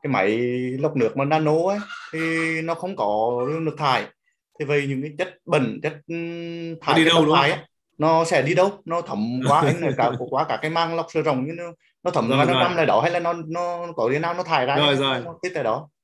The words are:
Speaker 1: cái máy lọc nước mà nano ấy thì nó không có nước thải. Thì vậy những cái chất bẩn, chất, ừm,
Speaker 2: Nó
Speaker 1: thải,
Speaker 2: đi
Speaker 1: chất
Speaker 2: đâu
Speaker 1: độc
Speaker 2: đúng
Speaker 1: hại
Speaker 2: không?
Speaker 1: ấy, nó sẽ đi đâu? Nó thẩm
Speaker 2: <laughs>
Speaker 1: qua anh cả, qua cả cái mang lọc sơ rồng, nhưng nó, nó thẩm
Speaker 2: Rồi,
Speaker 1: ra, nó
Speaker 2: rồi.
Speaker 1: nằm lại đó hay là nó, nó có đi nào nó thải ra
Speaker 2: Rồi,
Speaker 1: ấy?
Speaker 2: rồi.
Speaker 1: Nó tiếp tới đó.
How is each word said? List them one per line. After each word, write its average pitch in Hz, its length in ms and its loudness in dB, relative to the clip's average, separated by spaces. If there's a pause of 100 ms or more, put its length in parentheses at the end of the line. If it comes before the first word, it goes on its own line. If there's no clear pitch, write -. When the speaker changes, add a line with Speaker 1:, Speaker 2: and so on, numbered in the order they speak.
Speaker 1:
cái 143 80 -2
máy 104 260 2 (420)
lọc 147 160 -2
nước 151 220 2
mà 139 80 0
nano 156 440 2
ấy 202 100 -2 (340)
thì 160 60 -6 (420)
nó 165 140 -4
không 180 200 -10
có 110 460 0 (200)
nước 156 160 -4
thải. 131 280 2 (540)
Thì 151 60 -4
vậy 143 220 0
những 135 140 -2
cái 151 160 -8
chất 180 280 -4
bẩn, 127 380 0
chất, 151 100 -2 (140)
ừm, 170 640 -8
Speaker 2:
Nó 165 120 -8
Speaker 1:
thải, 156 140 2
Speaker 2:
đi 160 80 6
Speaker 1:
chất 160 60 6
Speaker 2:
đâu 165 100 6
Speaker 1:
độc 156 60 6
Speaker 2:
đúng 151 100 4
Speaker 1:
hại 143 140 4
Speaker 2:
không? 180 100 -2
Speaker 1:
ấy, - 80 -18 (300)
nó 160 280 4
sẽ 165 160 2
đi 151 140 0
đâu? 196 300 2
Nó 170 160 -2
thẩm 117 380 -4
Speaker 2:
<laughs> 127 80 -2
Speaker 1:
qua 143 140 6
anh 151 360 0
cả, 120 140 2 (180)
qua 139 200 0
cả 113 120 -2
cái 156 100 -4
mang 165 240 0
lọc 165 180 -4
sơ 156 100 0
rồng, 135 240 0
nhưng 165 80 -8
nó, 175 80 -10 (400)
nó 139 80 0
thẩm 117 180 0
Speaker 2:
Rồi, 131 80 4
Speaker 1:
ra, 143 80 4
nó 165 80 2
Speaker 2:
rồi. - 100 4
Speaker 1:
nằm 175 120 0
lại 160 100 2
đó 107 160 4
hay 170 100 2
là 175 80 0
nó, 170 140 -2
nó 175 640 -6
có 117 140 0
đi 139 100 0
nào 170 140 -2
nó 175 100 -4
thải 160 220 2
ra 139 100 0
Speaker 2:
Rồi, 147 120 4
Speaker 1:
ấy? 139 80 4
Speaker 2:
rồi. 135 300 0
Speaker 1:
Nó 165 160 -14
tiếp 180 120 -4
tới 151 100 -4
đó. 120 260 -2 (140)